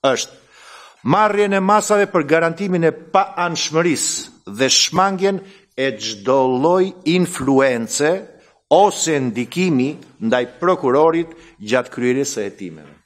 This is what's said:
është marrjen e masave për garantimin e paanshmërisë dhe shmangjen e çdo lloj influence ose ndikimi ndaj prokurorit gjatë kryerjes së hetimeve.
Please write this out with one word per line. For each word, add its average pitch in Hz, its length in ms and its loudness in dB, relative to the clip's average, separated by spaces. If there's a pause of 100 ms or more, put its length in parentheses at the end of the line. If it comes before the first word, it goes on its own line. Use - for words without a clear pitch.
është - 1040 -6
marrjen 208 440 2
e 196 80 0
masave 202 500 2
për 165 180 0
garantimin 165 580 0
e 156 60 0 (200)
paanshmërisë 170 1400 -2
dhe 131 120 2
shmangjen 190 720 0 (360)
e 135 220 -2
çdo 110 480 -2
lloj 175 460 2 (120)
influence 139 1040 0 (580)
ose 165 500 2
ndikimi 131 720 0 (320)
ndaj 123 240 0 (140)
prokurorit 165 760 2 (240)
gjatë 120 340 -2
kryerjes 127 420 -2
së 104 120 -4
hetimeve. 80 460 -14 (120)